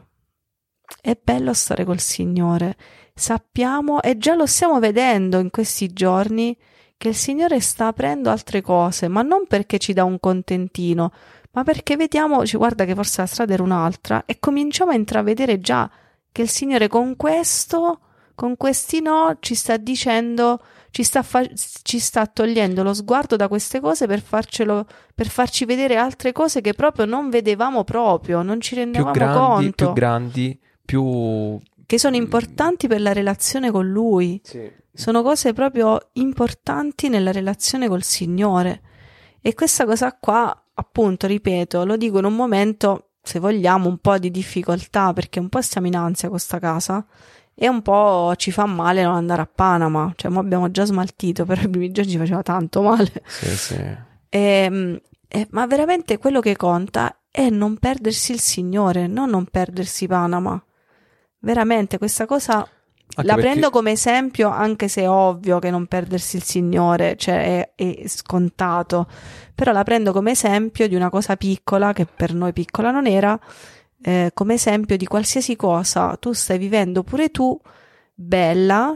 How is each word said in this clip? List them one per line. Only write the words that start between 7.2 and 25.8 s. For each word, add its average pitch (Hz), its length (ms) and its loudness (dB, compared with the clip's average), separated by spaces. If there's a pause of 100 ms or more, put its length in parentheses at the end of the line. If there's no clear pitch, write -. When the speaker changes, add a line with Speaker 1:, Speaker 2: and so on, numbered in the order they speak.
Speaker 1:
sta - 260 -2
aprendo 269 420 -2
altre 214 320 -2
cose, 175 460 0
ma 190 140 0
non 359 260 2
perché 202 320 0
ci - 140 -4
dà 185 100 2
un 185 160 -2
contentino, 180 920 -2 (400)
ma 254 120 -4
perché 294 320 0
vediamo, 302 500 2
ci 220 120 -2
guarda 226 280 2
che 185 100 -2
forse 196 260 -4
la 185 60 -2
strada 214 260 -2
era 190 100 2
un'altra, 185 640 0
e 240 140 -6
cominciamo 294 520 0
a 285 40 2
intravedere 220 640 0
già 180 300 0 (420)
che - 100 -4
il 233 80 0
Signore 262 400 0
con 247 260 0
questo, 330 840 0 (360)
con 247 220 -4
questi 277 440 0
no, 311 380 2
ci - 160 -4
sta 226 220 0
dicendo, 233 840 0 (300)
ci - 120 -2
sta 262 200 2
fa-, 247 260 0 (340)
ci - 160 -4
sta 220 280 0
togliendo 214 560 0
lo 196 100 2
sguardo 233 440 0
da 202 100 2
queste 208 320 -4
cose 294 280 0
per 202 140 0
farcelo, 208 640 -2 (280)
per 226 140 -4
farci 247 380 -2
vedere 254 300 2